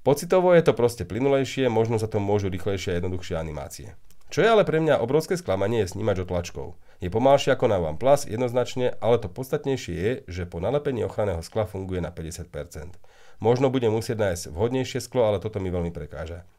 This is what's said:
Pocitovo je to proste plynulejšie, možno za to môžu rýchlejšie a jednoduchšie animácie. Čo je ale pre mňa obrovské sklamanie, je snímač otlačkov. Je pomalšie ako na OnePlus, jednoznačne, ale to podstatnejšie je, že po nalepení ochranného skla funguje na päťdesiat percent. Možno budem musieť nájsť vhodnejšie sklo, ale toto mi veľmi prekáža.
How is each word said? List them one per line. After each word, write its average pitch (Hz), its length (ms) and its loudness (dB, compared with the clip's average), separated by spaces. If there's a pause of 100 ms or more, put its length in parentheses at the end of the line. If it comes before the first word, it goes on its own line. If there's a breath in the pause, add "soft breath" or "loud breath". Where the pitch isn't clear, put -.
Pocitovo 180 520 4
je 170 100 10
to 147 100 6
proste 120 300 2
plynulejšie, 131 680 0
možno 113 280 2
za 107 100 0
to 107 120 -2
môžu 101 280 2
rýchlejšie 95 440 -2
a 87 60 0
jednoduchšie 90 380 0
animácie. 73 540 -6 (400)
Čo - 120 -2
je 196 100 6
ale 208 140 6
pre 156 140 0
mňa 156 200 4
obrovské 151 380 0
sklamanie, 101 440 0
je 92 120 0
snímač 101 260 0
otlačkov. 87 540 -6 (260 soft breath)
Je 90 100 -6
pomalšie 135 440 4
ako 127 140 2
na 107 120 4
OnePlus, 90 480 2
jednoznačne, 123 720 -2
ale 113 180 4
to 110 120 -2
podstatnejšie 131 680 -4
je, 90 180 0 (140)
že 90 180 -8
po 87 120 -10
nalepení 127 460 -2
ochranného 95 380 -2
skla 107 240 -2
funguje 95 360 -6
na 80 80 -4
päťdesiat 80 400 -10
percent. 73 480 -12 (400 soft breath)
Možno 123 320 2
budem 120 240 2
musieť 110 300 -2
nájsť 90 260 -2
vhodnejšie 120 520 -2
sklo, 120 260 0
ale 104 100 2
toto 101 220 -6
mi 95 100 -4
veľmi 87 220 -2
prekáža. 78 580 -12 (100)